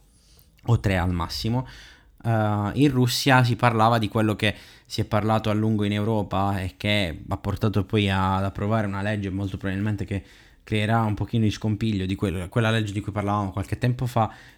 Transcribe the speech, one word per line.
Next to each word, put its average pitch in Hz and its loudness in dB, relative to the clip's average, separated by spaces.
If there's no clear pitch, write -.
o 117 2
tre 95 0
al 90 0
massimo, 110 -4
eh, 104 0
in 143 4
Russia 127 4
si 120 2
parlava 117 4
di 107 -2
quello 107 2
che 101 0
si - -6
è 107 -2
parlato 110 0
a - 2
lungo 107 2
in 104 0
Europa 101 0
e 90 -6
che 101 0
ha 98 -4
portato 101 0
poi 101 2
a, 95 2
ad 95 0
approvare 104 -2
una 98 -4
legge 101 -4
molto 98 -4
probabilmente 98 -4
che 95 -4
creerà 110 0
un 107 0
pochino 110 0
di 104 4
scompiglio 107 -2
di 95 -2
quel, 92 -2
quella 110 2
legge 110 0
di 101 -4
cui 98 -6
parlavamo 101 -2
qualche - -4
tempo 123 0
fa 113 0